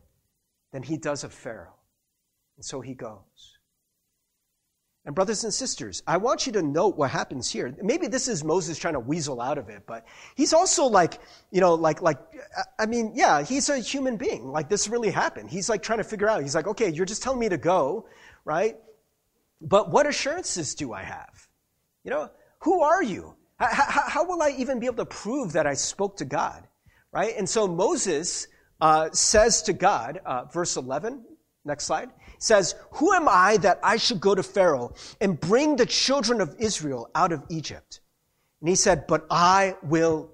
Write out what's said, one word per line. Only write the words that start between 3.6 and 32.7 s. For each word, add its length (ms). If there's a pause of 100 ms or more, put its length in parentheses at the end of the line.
And 100
brothers 300
and 80
sisters, 520
I 120
want 280
you 80
to 80
note 360
what 140
happens 380
here. 320
Maybe 260
this 200
is 160
Moses 340
trying 160
to 80
weasel 400
out 160
of 120
it, 160
but 200 (300)
he's 180
also 320
like, 340 (300)
you 100
know, 160
like, 260
like, 180 (380)
I, 260
I 40
mean, 280
yeah, 260
he's 280
a 100
human 380
being. 340
Like, 160
this 220
really 220
happened. 380
He's, 200
like, 120
trying 180
to 60
figure 240
out. 120
He's 140
like, 120
"Okay, 220
you're 160
just 160
telling 180
me 100
to 80
go, 500 (380)
right? 320 (840)
But 320
what 160
assurances 680
do 200
I 100
have? 460 (560)
You 60
know, 180 (300)
who 220
are 220
you? 320 (220)
How, 160
how, 340
how 180
will 160
I 100
even 280
be 60
able 180
to 20
prove 460
that 160
I 60
spoke 440
to 80
God?" 400 (460)
Right? 260
And 120
so 180
Moses, 800 (320)
uh, 320
says 520
to 100
God, 520
uh, 200
verse 320
eleven, 480 (400)
next 200
slide, 240 (300)
says, 360 (200)